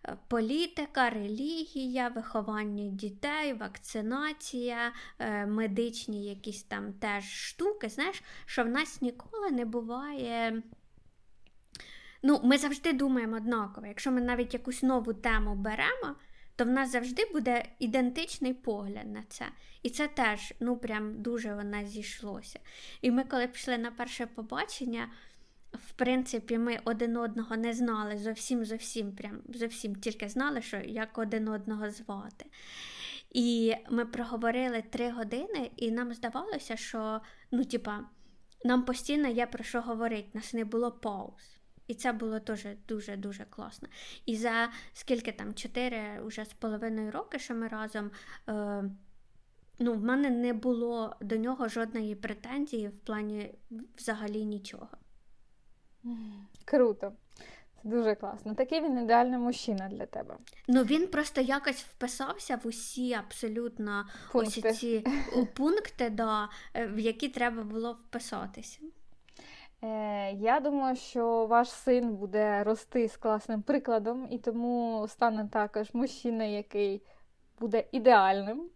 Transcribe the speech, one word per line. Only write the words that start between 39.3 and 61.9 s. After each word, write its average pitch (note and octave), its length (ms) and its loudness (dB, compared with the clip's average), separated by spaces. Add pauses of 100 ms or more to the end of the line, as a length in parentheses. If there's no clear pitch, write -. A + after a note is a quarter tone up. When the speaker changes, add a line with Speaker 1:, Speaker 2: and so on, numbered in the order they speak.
Speaker 1:
про A#3 180 -8
що A#3+ 180 -2
говорити, A3+ 520 -2
нас G#3+ 200 -8
не A3+ 120 0
було A#3 260 0
пауз. - 680 -8 (300)
І A#3 60 -6
це A#3+ 180 0
було A3 280 -2
теж G#3+ 280 -6 (200)
дуже-дуже G3+ 600 -6
класно. - 380 -14 (380)
І A3+ 100 0
за A#3 340 2 (240)
скільки A#3 380 -2
там, G#3 220 -8
чотири A3 720 -4
уже G#3+ 200 -8
з - 80 -16
половиною A3 580 -2
роки, D#4+ 280 -6
що A#3+ 160 -6
ми A3+ 120 -4
разом, G#3+ 440 -6 (380)
е, G#3 340 -2 (960)
ну, A#3+ 140 4
в G#3+ 100 0
мене C4+ 260 4
не A#3+ 240 2
було A#3 680 0
до A3 160 0
нього B3 320 0
жодної A3 460 -2
претензії A3 720 -4
в G3+ 100 -10
плані G#3 580 -4 (420)
взагалі G#3+ 480 -2
нічого. G#3 420 -8 (1800)
Speaker 2:
Круто. A3 460 6 (680)
Це G#3+ 80 -6
дуже A3 260 4
класно. G#3 400 -6
Такий C4 260 4
він B3+ 220 2
ідеальний A#3+ 360 6
мужчина A3 520 0
для - 140 -6
тебе. - 320 -8 (300)
Speaker 1:
Ну, B3+ 160 8
він D#4 240 6
просто D4+ 340 0
якось C4+ 420 0
вписався B3+ 800 -4